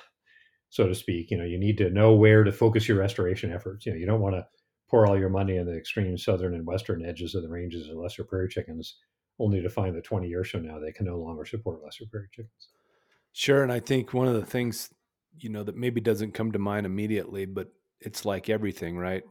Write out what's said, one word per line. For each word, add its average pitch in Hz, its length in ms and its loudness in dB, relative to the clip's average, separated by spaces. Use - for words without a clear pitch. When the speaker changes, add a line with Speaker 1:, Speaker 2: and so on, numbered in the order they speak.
Speaker 1:
so 101 180 2
to 92 80 0
speak. 85 340 -6
You 92 100 -2
know, 87 40 -4
you 87 160 -4
need 104 200 2
to 92 100 4
know 107 240 8
where 107 320 10
to 98 80 4
focus 110 340 4
your 104 100 6
restoration 95 540 0
efforts. 92 340 -10
You 101 60 -4
know, 80 60 -4
you 85 80 -6
don't 107 160 2
wanna 98 260 0
pour 110 160 8
all 98 140 6
your 95 80 2
money 95 300 0
in 87 80 -2
the 85 100 -4
extreme 90 420 -4
southern 90 360 -2
and 82 120 -6
western 85 400 -4
edges 85 300 -8
of 87 80 -4
the 80 60 -10
ranges 85 400 -8
of 80 80 -12
lesser 87 260 -10
prairie 92 240 -4
chickens, - 480 -10
only 101 220 0
to 90 80 -2
find 95 280 -2
that 85 80 -12
twenty 90 240 -4
years 90 200 -4
from 82 160 -6
now, 78 140 -12
they 76 140 -10
can 104 120 -6
no 87 120 -6
longer 80 260 -10
support 87 400 -10
lesser 95 260 -18
prairie 101 220 -14
chickens. - 380 -20
Speaker 2:
Sure. 139 280 2
And 127 120 0
I 117 80 -2
think 127 320 -2
one 127 160 2
of 120 60 2
the 104 100 -2
things, 123 440 -4
you 202 120 -14
know, 104 140 -8
that 98 120 -8
maybe 120 240 -2
doesn't 107 340 0
come 110 200 -4
to 104 60 -2
mind 101 260 -2
immediately, 98 600 -4
but 95 280 -10
it's - 240 -12
like 98 240 -4
everything, 98 500 -2
right? 92 340 -4